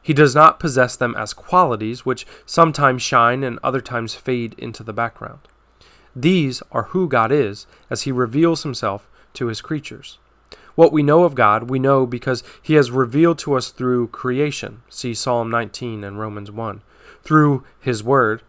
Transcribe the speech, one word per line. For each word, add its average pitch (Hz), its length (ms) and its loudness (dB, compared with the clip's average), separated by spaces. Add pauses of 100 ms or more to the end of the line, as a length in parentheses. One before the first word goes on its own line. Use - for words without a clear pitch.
He - 120 -4
does 143 240 4
not 156 240 6
possess 127 340 0
them 120 220 -4
as 107 160 -8
qualities, 123 720 -2
which 127 200 -4 (180)
sometimes 143 580 2
shine 123 400 2
and 123 220 -6
other 131 160 -2
times 117 340 -8
fade 120 420 -6
into 117 280 -12
the 110 80 -12
background. 113 480 -8 (720)
These 139 560 0
are 113 140 -4
who 180 240 -2
God 117 240 2
is 110 340 -2 (240)
as 120 120 -6
he 135 100 -4
reveals 131 500 0
himself 101 460 -6 (260)
to 123 140 -4
his 110 120 -6
creatures. - 580 -12 (580)
What 160 160 8
we 151 100 2
know 151 220 6
of 156 100 0
God, 113 360 2
we 131 80 -2
know 131 280 2
because 123 380 -6 (180)
he 156 120 0
has 139 160 6
revealed 135 500 2
to 147 140 -2
us 127 160 -4
through 123 380 -2
creation, 123 800 -6
see - 260 -8
Psalm 117 360 -2
nineteen 113 540 -6
and 101 160 -10
Romans 104 300 -10
one, 104 320 -10 (400)
through 147 420 2 (160)
his 113 240 -4
word 117 440 0